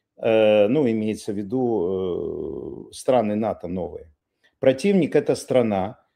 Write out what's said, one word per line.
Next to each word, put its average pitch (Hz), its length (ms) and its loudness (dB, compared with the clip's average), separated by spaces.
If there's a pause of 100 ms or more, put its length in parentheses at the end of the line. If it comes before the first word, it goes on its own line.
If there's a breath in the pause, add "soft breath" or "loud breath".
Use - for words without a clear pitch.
(180)
э, 107 500 4
ну, 139 220 2
имеется 107 420 -4
в 98 40 -4
виду, 92 1500 -4
э, - 40 -20
страны 110 420 0
нато 107 320 -4
новые. 85 440 -8 (480)
Противник — 175 560 2
это 143 200 2
страна, 110 640 -2 (160)